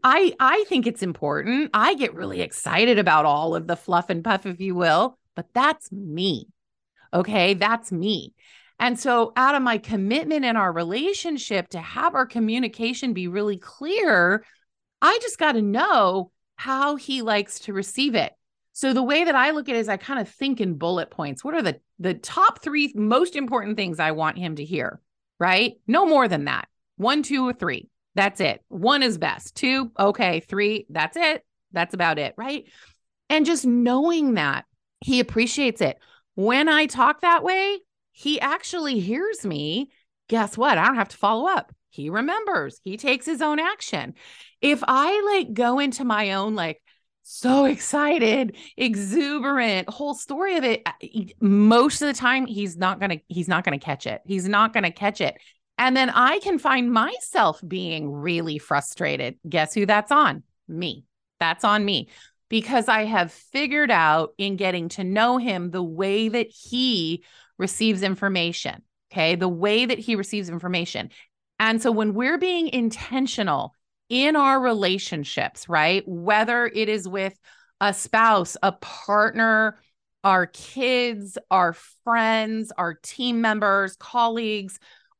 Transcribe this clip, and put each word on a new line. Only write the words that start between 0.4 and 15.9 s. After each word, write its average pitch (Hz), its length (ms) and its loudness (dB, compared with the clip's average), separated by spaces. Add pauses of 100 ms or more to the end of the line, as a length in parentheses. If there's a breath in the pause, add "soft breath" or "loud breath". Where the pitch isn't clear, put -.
think 285 180 0
it's - 160 -2
important. 180 720 -2
I 247 200 4
get 269 200 -4
really 185 280 -6
excited 208 580 2
about 156 240 4
all 156 320 2
of 165 100 -6
the 170 100 -2
fluff 175 320 0
and 170 140 -4
puff, 196 240 -2
if 180 140 -8
you 190 160 -4
will, 175 420 2 (160)
but 170 180 -12
that's 294 380 0
me. 185 560 -4 (680 soft breath)
Okay. 185 420 2
That's 220 360 -2
me. 185 440 -4 (460 soft breath)
And 240 180 0
so 233 380 2
out 262 180 4
of 277 80 0
my 240 160 0
commitment 247 680 -2
in 226 120 0
our 190 160 2
relationship 220 960 -4
to 175 120 -10
have 285 360 -4
our 262 100 2
communication 233 880 -2
be 180 160 -4
really 202 280 -2
clear, 220 880 0 (560 soft breath)
I 392 220 4
just 466 160 -8
gotta 277 240 2
know 202 680 2 (240)